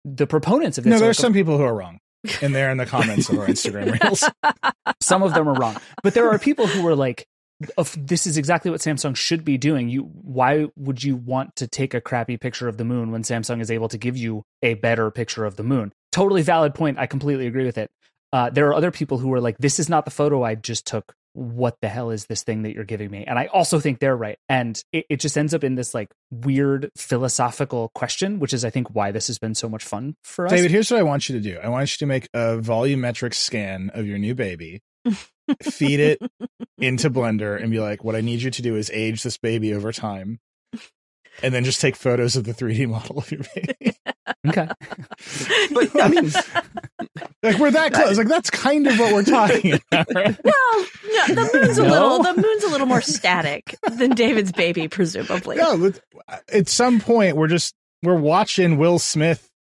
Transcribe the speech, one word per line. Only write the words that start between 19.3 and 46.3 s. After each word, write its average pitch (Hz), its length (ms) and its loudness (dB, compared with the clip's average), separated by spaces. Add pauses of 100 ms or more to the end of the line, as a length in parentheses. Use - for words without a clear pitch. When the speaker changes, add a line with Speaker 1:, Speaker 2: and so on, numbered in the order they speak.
Speaker 1:
are 123 80 0
like, 117 160 -2
"This 135 220 0
is 151 100 -2
not 151 160 2
the 139 60 -12
photo 147 320 0
I 110 120 -2
just 110 320 -8
took. - 260 -8 (200)
What 120 480 -4
the 113 80 -4
hell 117 200 -6
is 110 160 -8
this 110 180 -8
thing 107 200 -4
that 110 100 -8
you're 110 100 -10
giving 104 280 -8
me?" 104 140 -12
And 127 140 -2
I 139 80 -2
also 170 320 2
think 139 200 -2
they're 135 180 2
right. 107 200 -8 (120)
And 120 320 -2 (100)
it, 156 180 -4
it 147 100 -2
just 147 180 -2
ends 151 160 0
up 151 100 -2
in 131 120 0
this, 123 180 -6
like, 107 160 -6 (220)
weird 139 680 0
philosophical 123 960 -2
question, 196 460 -4
which 143 140 -2
is, 123 120 -2
I 117 60 -2
think, 123 220 -2
why 104 180 -2
this 107 160 -6
has 113 120 -6
been 110 160 -6
so 117 140 -6
much 107 140 -10
fun 131 400 -8
for - 240 -6
us. 185 40 0
Speaker 2:
David, 175 200 4
here's 208 200 2
what 233 80 4
I 196 40 4
want 143 260 0
you 131 100 -4
to - 20 -4
do. 101 220 -6
I 113 60 -4
want 131 240 -2
you - 40 -10
to 147 100 -4
make 131 260 -2
a 117 240 0
volumetric 120 760 -2
scan 98 580 -6
of 110 140 -4
your 101 100 -4
new 104 180 -2
baby, 87 460 -8 (240)
Speaker 3:
<laughs> - 580 -6
Speaker 2:
feed 143 360 0
it 151 200 4 (600)
into 127 320 0
Blender, 107 500 -2
and 113 100 -4
be 113 80 -2
like, 104 240 -6
"What 110 120 -4
I 110 60 -2
need 117 200 -4
you 127 100 -4
to 123 100 -8
do 117 140 -2
is 107 180 -4
age 110 300 -4
this 117 140 -8
baby 110 360 -2
over 104 180 -4
time." 104 480 -8 (1040)
And 131 100 0
then 123 100 0
just 127 180 -2
take 135 140 2
photos 120 400 0
of 127 80 -2
the 113 100 -8
three 113 220 -4
D 131 100 0
model 113 340 -6
of - 120 -8
your 147 100 -8 (140)
baby. - 460 -6
<laughs> - 20 -20 (440)
Speaker 1:
Okay. 165 220 0 (1040)
Speaker 4:
But, - 160 2 (120)
I - 60 6
mean, 294 240 4 (1080)